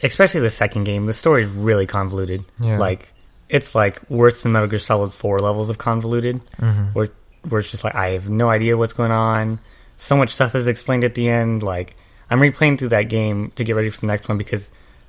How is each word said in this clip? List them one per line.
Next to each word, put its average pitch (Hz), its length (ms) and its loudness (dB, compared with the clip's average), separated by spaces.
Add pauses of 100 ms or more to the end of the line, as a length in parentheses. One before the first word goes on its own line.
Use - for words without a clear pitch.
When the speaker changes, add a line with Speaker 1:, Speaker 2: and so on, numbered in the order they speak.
Speaker 1:
especially 180 380 2
the 113 80 2
second 107 360 -2
game, 101 200 -2
the 110 80 -2
story 139 300 2
is 101 60 -2
really 101 360 2
convoluted. 95 580 -4 (160)
Speaker 2:
Yeah. 113 200 0
Speaker 1:
Like, 95 340 -2 (360)
it's, - 260 -2
like, 104 340 2
worse 120 340 4
than 117 80 2
Metal 110 160 4
Gear 104 120 -2
Solid 101 340 -2
Four 101 260 -2
levels 104 300 0
of 107 80 -6
convoluted, 117 640 -2 (180)
Speaker 2:
Mm-hmm. 104 340 2
Speaker 1:
where, 107 160 0 (380)
where 113 120 0
it's 101 120 -6
just - 120 -8
like, - 120 -4
I 95 140 -2
have 95 200 -4
no 113 200 2
idea 113 280 2
what's 113 160 -2
going 113 180 0
on. 110 480 0 (380)
So - 200 0
much 131 140 2
stuff 123 240 0
is 123 120 0
explained 123 360 0
at 120 120 0
the 120 140 0
end. 113 340 0
Like, 92 320 -6 (360)
I'm 123 80 2
replaying 143 400 2
through 127 100 -4
that 107 200 2
game 107 460 -2
to 120 80 -4
get 110 120 -2
ready 110 140 0
for - 120 -10
the 107 60 -4
next 104 200 -2
one 104 100 -2
because 101 340 -6 (380)